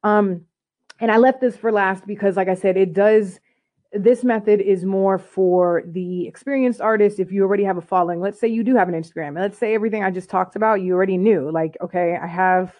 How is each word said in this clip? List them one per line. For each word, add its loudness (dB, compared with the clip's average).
Um, 0
and 0
I 4
left 4
this -2
for -2
last -2
because, -2
like 0
I 0
said, 0
it 0
does, 2
this 2
method 2
is 0
more 2
for 2
the -6
experienced -2
artist. 0
If -4
you 0
already 0
have -2
a -8
following, -2
let's -6
say -2
you -2
do 2
have 4
an -4
Instagram, -8
and -10
let's -4
say -2
everything -2
I 0
just -10
talked -4
about, 0
you -2
already 0
knew, 2
like, -4
okay, -2
I -10
have 0